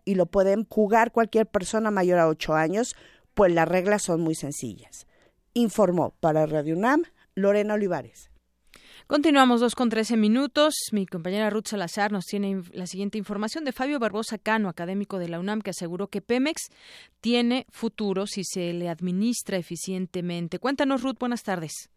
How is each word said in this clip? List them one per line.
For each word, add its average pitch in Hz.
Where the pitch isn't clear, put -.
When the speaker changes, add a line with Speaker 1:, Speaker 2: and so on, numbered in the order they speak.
Speaker 1:
y 196
lo 180
pueden 196
jugar 220
cualquier 220
persona 214
mayor 180
a 165
ocho 160
años, 160
pues 196
las 165
reglas 185
son 165
muy 160
sencillas. -
Informó 180
para 156
Radio 151
unam 269
Lorena 202
Olivares. 180
Speaker 2:
Continuamos 277
dos 240
con 247
trece 220
minutos. 277
Mi 196
compañera 190
Ruth 208
Salazar 202
nos 185
tiene 202
inf-, 180
la 185
siguiente 196
información 220
de 262
Fabio 285
Barbosa 220
Cano, 214
académico 190
de 170
la 170
unam, 208
que 196
aseguró 180
que 202
Pemex 262
tiene 240
futuro 202
si 196
se 175
le 175
administra 190
eficientemente. 175
Cuéntanos, 269
Ruth, 262
buenas 247
tardes. 175